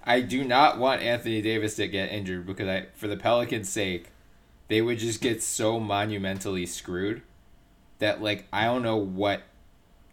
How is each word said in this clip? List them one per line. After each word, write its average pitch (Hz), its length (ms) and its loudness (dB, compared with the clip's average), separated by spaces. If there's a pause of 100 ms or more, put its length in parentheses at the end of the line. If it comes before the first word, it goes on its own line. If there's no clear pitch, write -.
I 123 160 4
do 127 240 -2
not 127 340 6
want 131 240 2
Anthony 113 400 0
Davis 107 340 0
to 101 100 -2
get 95 240 -2
injured 92 360 -6
because 95 220 -4
I, 95 260 -2
for 107 140 -8
the 101 80 -4
Pelicans' 117 520 2
sake, 95 420 -2 (580)
they 110 120 4
would 117 200 2
just 113 200 -2
get 117 220 0
so 113 380 0
monumentally 98 840 -2
screwed 95 580 -4 (760)
that, 104 240 0
like, 104 300 -2
I 104 120 2
don't 123 180 0
know 113 140 0
what, 98 460 0 (720)